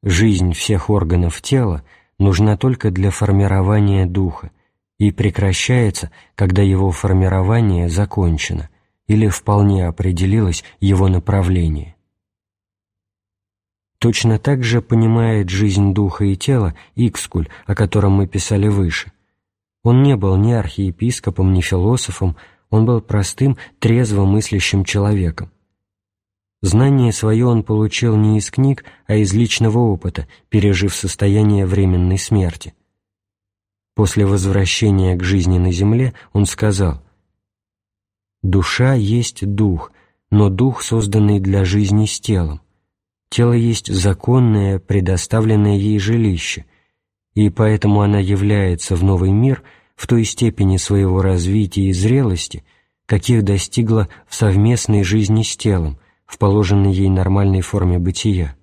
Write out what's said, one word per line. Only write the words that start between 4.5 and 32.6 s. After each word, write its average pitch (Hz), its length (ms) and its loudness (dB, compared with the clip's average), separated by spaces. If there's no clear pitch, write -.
и 104 140 2
прекращается, 101 1000 -2
когда 95 260 0
его 95 300 2
формирование 92 960 0
закончено 85 840 -2
или 107 220 2
вполне 101 580 0
определилось 92 760 -2
его 98 260 2
направление. 87 880 -2
Точно 113 400 0
так 143 240 -2
же 117 180 0
понимает 113 680 0
жизнь 98 460 0
духа 101 320 -2
и 98 100 0
тела 104 380 -2
Икскуль, 104 520 -4
о 101 100 -4
котором 101 380 0
мы 98 140 2
писали 101 400 -2
выше. 98 460 -2
Он 123 160 4
не 139 140 4
был 95 220 0
ни 110 160 2
архиепископом, 95 1000 -2
ни 92 80 2
философом, 95 800 -2
он 110 160 2
был 117 160 0
простым, 117 560 -2
трезво 113 460 0
мыслящим 98 600 0
человеком. 101 680 -2
Знание 123 500 2
свое 110 380 0
он 113 140 0
получил 107 520 0
не 107 220 4
из 104 120 -4
книг, 135 360 0
а 107 80 0
из 101 180 2
личного 113 460 0
опыта, 92 500 -2
пережив 98 480 0
состояние 101 720 0
временной 92 520 0
смерти. 92 560 -2